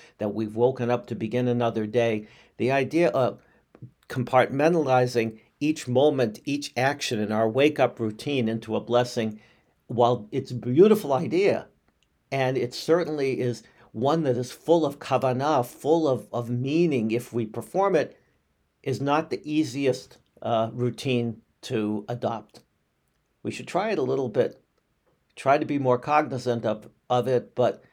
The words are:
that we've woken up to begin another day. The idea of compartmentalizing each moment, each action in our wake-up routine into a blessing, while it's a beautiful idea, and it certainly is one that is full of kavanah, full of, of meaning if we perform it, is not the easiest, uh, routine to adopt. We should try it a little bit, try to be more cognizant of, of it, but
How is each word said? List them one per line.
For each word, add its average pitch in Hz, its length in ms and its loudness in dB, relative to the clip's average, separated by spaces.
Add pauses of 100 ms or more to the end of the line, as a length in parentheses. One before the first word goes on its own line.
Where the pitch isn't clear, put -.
(180)
that 104 160 -4
we've 107 220 -6
woken 120 340 0
up 120 160 -2
to 123 80 -8
begin 113 320 -2
another 117 400 -2
day. 110 400 0 (300)
The 117 160 0
idea 139 380 2
of 127 300 -2 (680)
compartmentalizing 127 1300 2 (220)
each 156 260 -2
moment, 127 580 2
each 143 320 -6
action 127 440 -2
in 104 100 -2
our 110 180 2
wake-up 135 520 2
routine 113 480 -2
into 110 260 -6
a 110 60 0
blessing, 117 580 0 (480)
while 120 460 2
it's 135 180 -6
a 127 60 -8
beautiful 147 560 4
idea, 156 560 0 (640)
and 135 240 0
it 120 180 -4
certainly 151 640 0
is 123 240 -4 (300)
one 143 320 0
that 127 120 0
is 127 140 -6
full 165 340 2
of 143 140 -4
kavanah, 131 640 0
full 156 440 0
of, 127 240 -2
of 117 180 -4
meaning 135 640 0
if 117 200 -4
we 117 140 -2
perform 185 480 -2
it, 139 240 0 (640)
is 127 180 -4
not 147 300 0
the - 180 -6
easiest, 139 720 -2 (240)
uh, 113 300 0
routine 120 720 -2 (180)
to 107 480 -4
adopt. 113 520 -8 (840)
We 113 80 -6
should 123 180 -12
try 196 220 -2
it 190 80 -2
a 143 40 0
little 131 280 -2
bit, 117 280 -2 (800)
try 139 220 2
to 151 80 -2
be 147 120 -2
more 127 200 2
cognizant 123 640 0
of, 107 240 -4 (220)
of 123 180 2
it, 123 260 -2
but 117 380 0